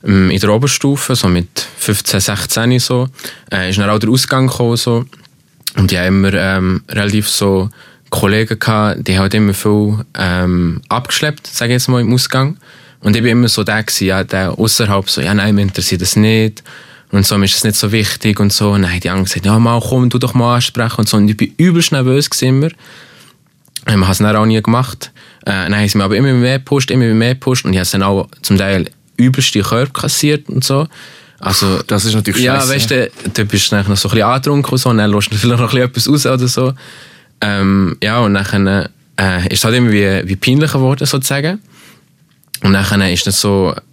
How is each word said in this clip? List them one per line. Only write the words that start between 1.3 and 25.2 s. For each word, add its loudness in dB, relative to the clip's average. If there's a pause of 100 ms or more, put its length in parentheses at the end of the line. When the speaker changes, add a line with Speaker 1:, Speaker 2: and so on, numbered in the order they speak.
Speaker 1:
fünfzehn, -2
sechzehn -2
so. -2 (420)
Äh, -2
ist -2
dann 0
auch 2
der 0
Ausgang 0
gekommen, -2
so. -2 (680)
Und 2
ich -2
habe 0
immer, 2
ähm, 0
relativ -2
so 0 (400)
Kollegen 0
gehabt, -2
die 0
haben 2
halt 0
immer 2
viel, 0 (140)
ähm, 0
abgeschleppt, -4
sag -6
ich 0
jetzt 0
mal, 2
im 0
Ausgang. -2 (420)
Und 2
ich 0
bin 2
immer 2
so -2
der -2
gewesen, -4
ja, 0
der -4
ausserhalb 0
so, -2
ja, -2
nein, 2
mir 2
interessiert -2
das -2
nicht. 2 (480)
Und 4
so, 0
mir 4
ist 0
das -2
nicht 0
so -2
wichtig 0
und 2
so. 0
Und 2
dann 0
haben -2
die -4
anderen 0
gesagt, -4
ja, 4
mal 4
komm, 0
du 0
doch -2
mal 2
ansprechen -2
und 0
so. 0
Und 4
ich 0
bin -4
übelst 2
nervös 0
gewesen -2
immer. 2 (1160)
Ähm, 2
hab's 0
dann 2
auch 2
nie 2
gemacht. -2 (300)